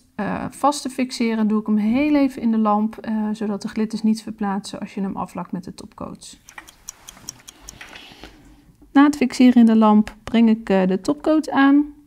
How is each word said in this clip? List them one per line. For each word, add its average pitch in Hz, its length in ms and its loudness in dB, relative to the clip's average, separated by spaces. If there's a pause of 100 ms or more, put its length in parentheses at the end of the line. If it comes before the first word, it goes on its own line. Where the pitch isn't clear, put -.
(160)
eh, 196 340 -6
vast 294 320 -4
te 262 80 -10
fixeren 226 580 -4
doe 214 120 0
ik 214 60 -8
hem 214 120 0
heel 262 380 0
even 277 260 0
in 226 100 0
de 226 60 0
lamp, 214 400 0
eh, 214 340 -4
zodat 208 300 -6
de 220 60 -8
glitters 220 360 -6
niet 220 180 0
verplaatsen 196 580 -8
als - 140 -14
je 202 80 -8
hem 190 140 -6
aflakt 180 360 -10
met 180 120 -8
de - 100 -14
topcoat. - 640 -18 (2500)
Na 277 120 6
het 294 120 2
fixeren 254 380 4
in 240 120 8
de 226 100 4
lamp 214 480 4
breng 226 260 2
ik, 220 200 0
eh, 190 180 2
de 190 140 0
topcoat 302 480 -2
aan. 285 440 4 (140)